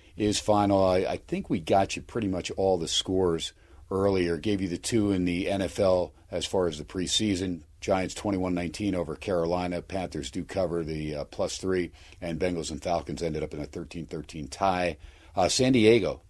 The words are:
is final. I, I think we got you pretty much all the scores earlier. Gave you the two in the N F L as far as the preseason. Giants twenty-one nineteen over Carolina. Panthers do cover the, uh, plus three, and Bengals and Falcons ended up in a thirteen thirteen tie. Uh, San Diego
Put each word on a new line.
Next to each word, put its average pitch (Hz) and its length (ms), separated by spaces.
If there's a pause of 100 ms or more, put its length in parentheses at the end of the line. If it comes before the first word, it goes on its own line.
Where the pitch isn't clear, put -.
(180)
is 104 220
final. 101 460
I, 92 140
I - 180
think - 320
we 117 100
got 98 360
you - 60
pretty 110 260
much 90 240
all 95 260
the 80 100
scores 90 640 (360)
earlier. 95 480
Gave 101 220
you 95 80
the 87 100
two 104 340
in 92 140
the 87 240
N 98 120
F 87 180
L 92 340 (160)
as 85 160
far 92 220
as 78 100
the 73 60
preseason. 92 760 (180)
Giants 92 360
twenty-one 92 380
nineteen 87 420
over 80 200
Carolina. 87 680
Panthers 87 500
do 90 120
cover 85 400
the, 76 320
uh, 71 100
plus - 320
three, 92 340 (300)
and 82 180
Bengals 82 320
and 73 100
Falcons 82 400
ended 78 220
up 73 100
in 73 80
a 69 40
thirteen 82 400
thirteen 76 420
tie. 90 500 (380)
Uh, 90 140
San 131 240
Diego 107 560